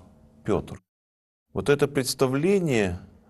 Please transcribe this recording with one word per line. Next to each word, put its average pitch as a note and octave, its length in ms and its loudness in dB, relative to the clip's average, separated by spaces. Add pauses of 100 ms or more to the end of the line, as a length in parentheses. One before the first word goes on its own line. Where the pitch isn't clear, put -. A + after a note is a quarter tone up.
(440)
Пётр. F2+ 340 -2 (760)
Вот G2 160 -2
это D3 180 2
представление, C3+ 1120 0 (300)